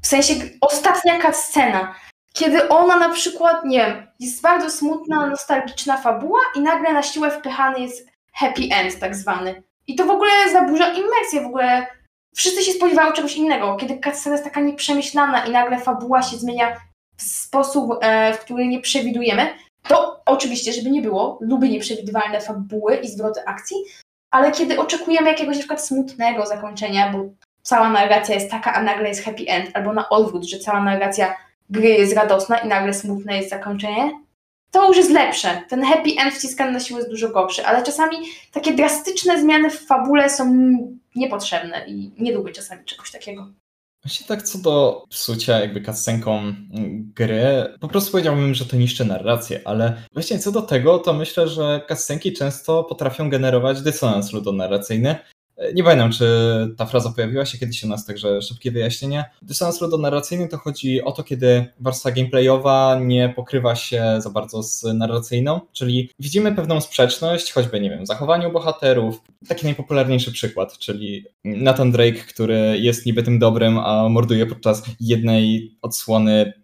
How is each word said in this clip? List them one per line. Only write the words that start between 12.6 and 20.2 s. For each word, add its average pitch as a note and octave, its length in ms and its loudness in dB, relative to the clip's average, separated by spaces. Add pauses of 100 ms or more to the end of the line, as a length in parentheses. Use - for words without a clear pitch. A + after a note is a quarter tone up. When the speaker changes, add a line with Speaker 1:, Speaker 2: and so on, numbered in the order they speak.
Speaker 1:
się F#4 100 0
spodziewają D#4+ 400 4
czegoś D4 240 -4
innego. D4+ 400 0
Kiedy C4 280 -8
cutscena C#4+ 300 -4
jest D4 100 -2
taka D4 160 -6
nieprzemyślana C#4+ 840 0
i A#3 40 -6
nagle B3 280 2
fabuła B3 440 0
się B3 140 -6
zmienia A#3+ 400 -2 (400)
w - 60 -14
sposób, C4+ 800 -2
e, A3 340 2
w A3 60 -10
który B3 280 -4
nie B3 120 -2
przewidujemy, A#3+ 680 0 (420)
to - 380 2